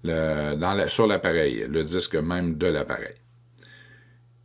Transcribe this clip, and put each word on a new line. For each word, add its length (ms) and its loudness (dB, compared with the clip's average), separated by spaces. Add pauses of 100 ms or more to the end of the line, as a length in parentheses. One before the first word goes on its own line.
le, 500 0
dans 200 0
la, 160 0
sur 160 4
l'appareil, 600 2
le 180 0
disque 320 -2
même 420 -2
de 80 0
l'appareil. 480 -2 (1300)